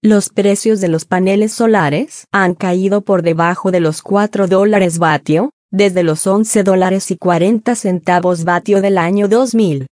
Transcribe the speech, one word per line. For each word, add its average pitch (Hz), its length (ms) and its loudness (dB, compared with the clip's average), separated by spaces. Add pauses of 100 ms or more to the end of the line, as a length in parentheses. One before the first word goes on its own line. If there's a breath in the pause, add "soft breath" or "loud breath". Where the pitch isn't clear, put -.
Los 214 280 2
precios 202 500 0
de 185 80 -2
los 160 160 -2
paneles 196 480 0
solares 208 800 0
han 185 220 0
caído 190 480 -2
por 190 200 0
debajo 170 480 -2
de 180 100 2
los 160 200 -2
cuatro 202 480 -2
dólares 190 500 2
vatio, 165 520 0 (200)
desde 190 320 0
los 160 240 -2
once 208 380 0
dólares 185 460 0
y 180 80 -6
cuarenta 196 580 0
centavos 180 680 -2
vatio 180 360 0
del 196 160 0
año 190 320 0
dos 240 260 0
mil. 160 380 0